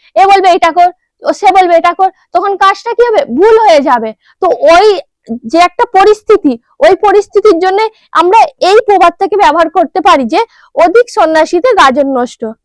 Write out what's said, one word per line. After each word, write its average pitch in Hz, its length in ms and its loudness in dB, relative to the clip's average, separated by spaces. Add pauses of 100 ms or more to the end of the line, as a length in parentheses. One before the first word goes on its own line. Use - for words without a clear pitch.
(160)
এ 370 100 2
বলবে 392 240 2
এটা 339 220 0
কর, 349 200 0 (380)
ও 320 40 -2
সে 403 180 -4
বলবে 370 240 2
এটা 339 180 0
কর, 381 160 -2 (240)
তখন 392 240 -4
কাজটা 392 360 -2
কি 453 100 0
হবে? 440 220 0
ভুল 415 340 0
হয়ে 359 200 2
যাবে। 240 340 -2 (280)
তো 370 60 0
ওই 339 520 2 (460)
যে 233 120 -4
একটা 349 260 -2 (160)
পরিস্থিতি, 403 580 0 (220)
ওই 349 160 2
পরিস্থিতির 403 640 0
জন্য 381 300 -2 (220)
আমরা 359 280 0 (200)
এই 381 260 0
প্রবাদটাকে 381 500 0
ব্যবহার 330 340 0
করতে 349 320 -4
পারি 302 240 0
যে 349 200 -4 (300)
অধিক 359 340 2
সন্ন্যাসীতে 330 640 -2
গাজন 277 340 0
নষ্ট। 247 380 -6 (200)